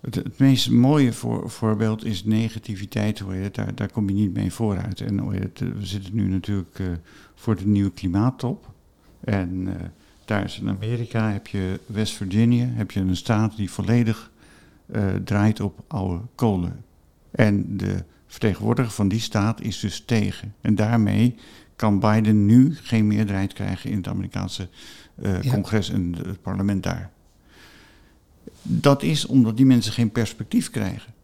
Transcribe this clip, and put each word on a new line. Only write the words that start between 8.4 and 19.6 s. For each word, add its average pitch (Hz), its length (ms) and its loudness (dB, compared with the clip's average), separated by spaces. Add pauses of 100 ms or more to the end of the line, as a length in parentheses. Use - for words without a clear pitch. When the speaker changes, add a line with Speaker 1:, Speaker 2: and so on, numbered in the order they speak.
Speaker 1:
En, 92 420 -2
eh, 92 200 -6 (380)
daar 101 200 -2
is - 140 -8
in - 100 -4
Amerika, 110 640 -2
heb 98 140 -6
je 95 400 -4
West 107 260 -4
Virginia, 117 580 2
heb 113 200 -4
je 101 100 -2
een 92 160 2
staat 107 400 0
die 98 140 -4
volledig, 110 600 0 (560)
eh, 104 200 -2 (180)
draait 104 360 2
op 104 260 -6
oude 92 340 -4 (140)
kolen. 95 500 0 (460)
En 101 460 2
de 95 280 -2 (220)
vertegenwoordiger 113 680 0
van 101 160 0
die 107 120 0
staat 110 400 -2